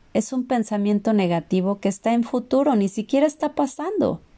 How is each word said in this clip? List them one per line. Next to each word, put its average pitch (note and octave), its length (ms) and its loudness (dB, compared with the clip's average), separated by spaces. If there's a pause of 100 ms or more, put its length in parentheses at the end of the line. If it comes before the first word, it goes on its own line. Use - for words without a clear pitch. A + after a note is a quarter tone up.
(120)
es G#3+ 200 -2
un B3+ 140 -2
pensamiento G#3 640 0
negativo F#3 640 0
que G3 100 -2
está A3 260 -2
en A#3 100 2
futuro, B3+ 500 0
ni G3 140 2
siquiera C4+ 380 0
está D4+ 280 -4
pasando. D4+ 640 -2 (180)